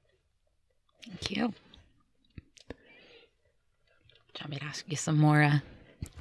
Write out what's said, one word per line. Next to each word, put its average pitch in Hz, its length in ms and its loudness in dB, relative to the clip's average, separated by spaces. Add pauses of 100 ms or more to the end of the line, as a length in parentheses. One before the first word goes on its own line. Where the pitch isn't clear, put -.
(1040)
Thank 202 260 -10
you. 208 220 -4 (1120)
Do - 60 -16 (1600)
you - 60 -14
want 143 100 -12
me 139 60 -8
to 147 80 -10
ask - 220 -12
you 139 100 -4
some 156 200 0
more, 151 260 6
uh, 147 160 4 (600)